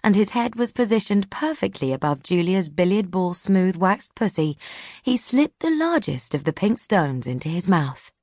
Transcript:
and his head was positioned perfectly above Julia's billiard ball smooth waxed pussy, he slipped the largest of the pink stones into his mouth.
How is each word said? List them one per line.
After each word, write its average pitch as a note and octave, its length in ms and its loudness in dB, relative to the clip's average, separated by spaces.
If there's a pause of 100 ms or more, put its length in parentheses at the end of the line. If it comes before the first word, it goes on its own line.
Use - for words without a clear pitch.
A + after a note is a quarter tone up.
and G#3 120 4
his G3+ 140 4
head A#3 260 -2
was A#3 160 -2
positioned G#3 580 0
perfectly A#3+ 640 -2
above C#3+ 300 -2
Julia's F3+ 460 0
billiard F3+ 420 0
ball F3+ 240 -2
smooth F#3 400 2
waxed F#3 400 -2
pussy, D#3 420 -2 (460)
he B3+ 120 0
slipped - 440 0
the E4 100 -2
largest D#4 640 0
of C#3 100 -4
the D#3 100 0
pink G#3+ 260 0
stones C#3 480 0
into B2+ 220 -4
his F3 180 -2
mouth. D3+ 440 0 (120)